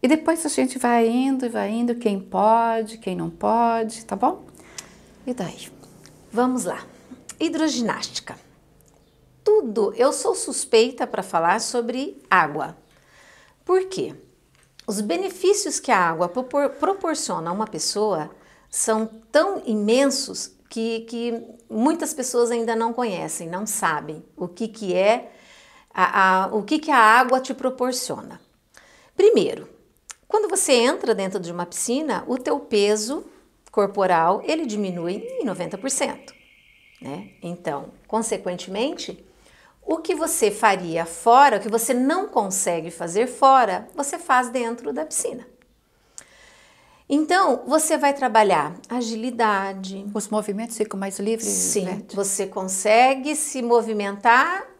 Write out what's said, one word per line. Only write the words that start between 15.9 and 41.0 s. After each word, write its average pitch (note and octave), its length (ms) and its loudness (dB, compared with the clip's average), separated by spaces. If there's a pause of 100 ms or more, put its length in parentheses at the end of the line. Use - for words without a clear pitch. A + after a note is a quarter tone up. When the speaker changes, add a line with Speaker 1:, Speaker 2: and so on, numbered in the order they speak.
Speaker 2:
a G#3+ 60 6
água E3+ 300 2
propor-, C#4 420 -2
proporciona D4+ 800 -4
a - 20 -4
uma A3 160 -4
pessoa F3 640 -2 (380)
são A3 380 -2 (240)
tão F4+ 340 2
imensos A3 840 0 (180)
que, A3+ 340 -4
que A#3 380 -6 (300)
muitas D4+ 420 0
pessoas A#3+ 380 0
ainda A#3 240 -2
não A3+ 180 0
conhecem, F3 560 -4
não F#3 160 -6
sabem D#3 600 -4 (120)
o F3+ 120 -8
que A3 180 -6
que G3+ 260 -6
é G3+ 380 2 (640)
a, F#3+ 500 4
a, - 40 -4
o G#3+ 160 -4
que D4+ 160 0
que D#4 100 -6
a C#4 80 4
água A#3+ 420 6
te C4 140 -8
proporciona. B3+ 840 -6 (760)
Primeiro, F#4 520 4 (580)
quando G#4+ 220 0
você D#4+ 240 0
entra B3 420 4
dentro F#3+ 240 -4
de F3 140 -8
uma F3 140 -6
piscina, B3 600 -4
o A#3+ 100 -2
teu C#4+ 220 -2
peso G#3+ 680 0 (460)
corporal, F#3+ 720 2
ele D#4+ 220 -2
diminui G3 580 -4 (160)
em F4+ 40 -4
noventa F3 340 -6
por C4 120 -6
cento, - 440 -6 (680)
né? D3+ 280 -12 (140)
Então, E3+ 480 -8 (180)
consequentemente, G#3+ 1160 -6 (600)
o D#4+ 140 -2
que E4 160 -4
você D#4 360 0
faria F3+ 540 0